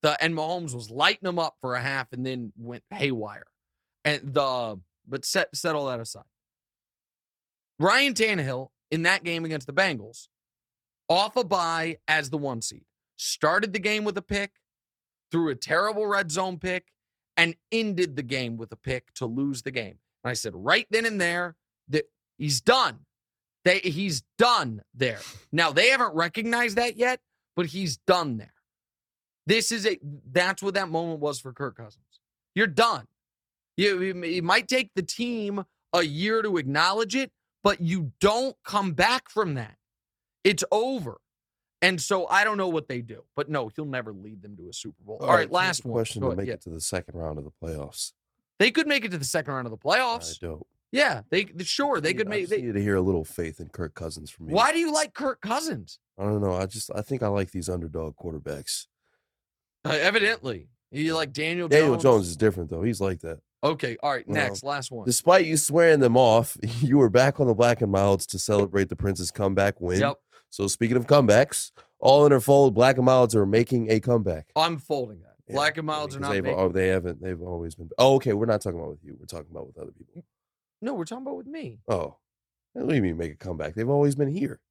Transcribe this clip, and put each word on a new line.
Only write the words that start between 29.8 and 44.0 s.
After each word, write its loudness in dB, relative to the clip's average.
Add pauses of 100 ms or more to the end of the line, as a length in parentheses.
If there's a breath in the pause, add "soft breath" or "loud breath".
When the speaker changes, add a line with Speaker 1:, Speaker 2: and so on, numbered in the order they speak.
Speaker 1:
a, 0 (320)
that's 0
what -4
that -2
moment -4
was -4
for -14
Kirk -10
Cousins. -20 (340)
You're 2
done. 0 (680)
You, 2
it, -4
it -4
might 2
take -2
the -2
team -6 (280)
a 2
year -2
to -2
acknowledge 0
it, -4 (300)
but 2
you -2
don't 2
come -2
back 0
from -2
that. -10 (680)
It's 4
over. -2 (640)
And 2
so 0
I 4
don't 0
know 0
what -4
they -6
do, -16 (100)
but -4
no, -2
he'll -10
never -8